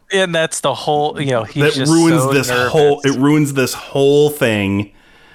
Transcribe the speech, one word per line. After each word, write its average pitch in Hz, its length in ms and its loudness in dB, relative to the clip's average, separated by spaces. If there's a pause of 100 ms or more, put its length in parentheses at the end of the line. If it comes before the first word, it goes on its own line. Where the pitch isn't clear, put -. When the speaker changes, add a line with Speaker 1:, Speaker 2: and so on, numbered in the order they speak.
(120)
Speaker 1:
and 190 220 0
that's 160 280 -2
the 143 120 -2
whole, 151 480 -4
you 139 80 -4
know, 120 140 0
he's 123 200 -6
Speaker 2:
That 151 100 2
Speaker 1:
just 139 180 -2
Speaker 2:
ruins 165 320 4
Speaker 1:
so 135 100 0
Speaker 2:
this 131 160 0
Speaker 1:
nervous. 123 220 -2
Speaker 2:
whole, 147 300 2
it 135 160 -2
ruins 143 360 2
this 127 220 -2
whole 143 560 2
thing. 104 600 -2 (420)